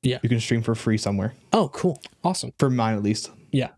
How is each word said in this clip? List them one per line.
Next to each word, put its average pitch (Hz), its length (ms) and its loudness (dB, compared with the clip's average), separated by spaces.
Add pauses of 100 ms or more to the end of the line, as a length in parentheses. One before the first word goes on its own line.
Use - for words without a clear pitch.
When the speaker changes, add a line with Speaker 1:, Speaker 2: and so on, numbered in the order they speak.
Speaker 1:
Yeah. 127 200 0
Speaker 2:
You 117 60 0
can 120 100 4
stream 113 240 0
for 113 120 0
free 110 240 0
somewhere. 101 360 -2 (180)
Speaker 1:
Oh, 202 180 2
cool. - 300 -4 (220)
Awesome. 175 360 -4
Speaker 2:
For 139 120 4
mine, 113 260 2
at 101 60 -2
least. 104 280 -2 (220)
Speaker 1:
Yeah. 127 260 -2